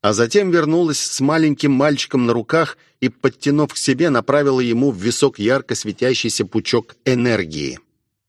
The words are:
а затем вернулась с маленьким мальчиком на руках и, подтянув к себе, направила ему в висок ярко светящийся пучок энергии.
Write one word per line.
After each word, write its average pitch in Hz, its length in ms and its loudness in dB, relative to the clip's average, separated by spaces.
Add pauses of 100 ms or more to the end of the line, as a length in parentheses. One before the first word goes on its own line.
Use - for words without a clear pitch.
а 104 120 2
затем 120 380 2
вернулась 160 500 2
с - 200 -6
маленьким 147 520 2
мальчиком 135 540 0
на 117 60 2
руках 131 460 -2 (220)
и, 127 80 -2
подтянув 143 680 -2
к - 20 -12
себе, 139 340 0
направила 135 500 0
ему 123 300 2
в 110 60 -6
висок 120 420 -2
ярко 120 360 -2
светящийся 117 680 -2
пучок - 600 -2
энергии. 104 760 -2 (480)